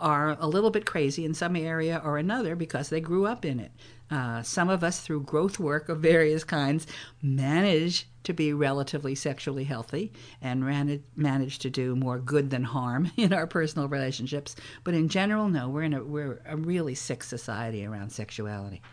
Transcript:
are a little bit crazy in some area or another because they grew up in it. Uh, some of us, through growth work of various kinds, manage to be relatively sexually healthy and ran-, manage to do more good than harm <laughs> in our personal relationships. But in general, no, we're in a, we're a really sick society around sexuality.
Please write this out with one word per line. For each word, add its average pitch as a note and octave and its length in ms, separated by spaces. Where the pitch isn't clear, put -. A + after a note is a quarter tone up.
are D3+ 380
a D#3+ 80
little G3 240
bit G#3 160
crazy D#3 380
in D#3 100
some F3 220
area D#3+ 460
or D3 140
another E3+ 400
because D#3 320
they D#3+ 120
grew F3 260
up A#3 180
in C3+ 160
it. - 120
Uh, A#2+ 320
some F3 280
of F#3 120
us, E3+ 180
through D3+ 200
growth D#3+ 380
work D3+ 320
of D#3+ 100
various D#3+ 420
kinds, D3 440
manage D#3+ 880
to F3+ 80
be D#3 220
relatively C#3+ 600
sexually C3+ 500
healthy C#3 460
and C3 240
ran-, C#3+ 380
manage C3+ 420
to C3+ 100
do B2+ 260
more B2+ 240
good C#3 300
than B2+ 160
harm B2 500
<laughs> - 40
in G3 160
our E3 120
personal D#3 420
relationships. C#3 680
But F3 100
in D#3+ 160
general, G#3 380
no, C3+ 200
we're D3 140
in D#3 100
a, C3+ 100
we're C#3+ 440
a D3+ 100
really D#3+ 380
sick - 280
society A2+ 640
around G#2 260
sexuality. G#2 720